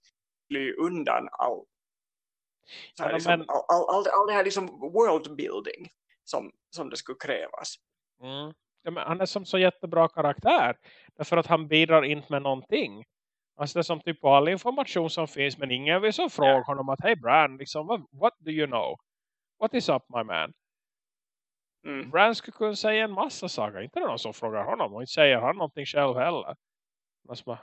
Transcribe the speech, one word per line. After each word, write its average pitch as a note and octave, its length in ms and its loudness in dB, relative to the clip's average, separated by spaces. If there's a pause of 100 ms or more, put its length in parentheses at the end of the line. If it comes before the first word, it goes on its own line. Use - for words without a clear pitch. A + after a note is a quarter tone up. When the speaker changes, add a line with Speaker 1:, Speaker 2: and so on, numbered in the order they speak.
(480)
Speaker 1:
fly C3+ 260 -4
undan E3 580 -2
all, - 340 -4 (1300)
så - 60 -8
här, - 60 -2
Speaker 2:
Ja, - 60 0
Speaker 1:
liksom, E3 160 0
Speaker 2:
men E3 180 0
Speaker 1:
all, C#3+ 180 0
all, E3+ 280 4
all, G3 120 0
all G3+ 200 4
det G#3 60 0
här G3 100 4
liksom F#3+ 220 -4 (140)
worldbuilding D#3+ 1080 -2 (340)
som, - 280 -6 (180)
som D3+ 200 -12
det - 80 -12
skulle - 220 -12
krävas. - 560 -8 (460)
Speaker 2:
Mm. C#3 320 -12 (280)
Ja, E3+ 100 -10
men E3+ 160 -8
han E3+ 140 -2
är F#3+ 40 0
som F#3+ 200 -6
så F#3+ 120 -2
jättebra E3+ 500 4
karaktär. D3 720 2 (380)
Därför D#3 220 -2
att E3 100 2
han D#3+ 200 2
bidrar D#3 380 6
inte D3 260 -4
med C#3+ 100 0
någonting. C3+ 640 -4 (520)
Alltså C#3+ 200 -6
det E3+ 40 4
är - 20 0
som D#3+ 180 -4
typ E3 240 -6
all C#3 220 8
information F#3+ 640 -2
som D#3 180 -4
finns. C#3 300 -4
Men C3+ 140 -6
ingen D3 300 2
vill G#3+ 120 2
så E4+ 160 -2
fråga C#3+ 220 4
Speaker 1:
Ja. C3 160 4
Speaker 2:
honom C#3 220 -4
att C3+ 140 -4
hej A3 120 2
Bran, C3+ 420 4
liksom, D3+ 300 -10
what, G#3+ 140 -4 (100)
what F3+ 280 0
do D#3 120 -8
you D3+ 160 -2
know? C3 320 -4 (600)
What A3 140 -2
is B3 160 0
up C3+ 200 2
my A#2+ 140 -4
man? E2+ 300 -4 (1300)
Speaker 1:
Mm. C3+ 240 -10
Speaker 2:
Bran G3 260 4
skulle - 220 -12
kunna G#3+ 180 -2
säga G#3+ 280 0
en A3 80 -4
massa G3+ 380 -4
saker. G#2 320 -6
Inte C3+ 180 -10
någon E3+ 200 -4
som G#2+ 140 -8
frågar G#2+ 300 -4
honom. B2 300 -4
Och A2 80 -10
inte B2+ 100 -12
säger C#3+ 260 6
han B2 180 0
någonting D3+ 300 -8
själv C3+ 320 0
heller. B2+ 380 -2 (680)
Men B2 120 -16
så - 100 -16
bara, A#2 180 -10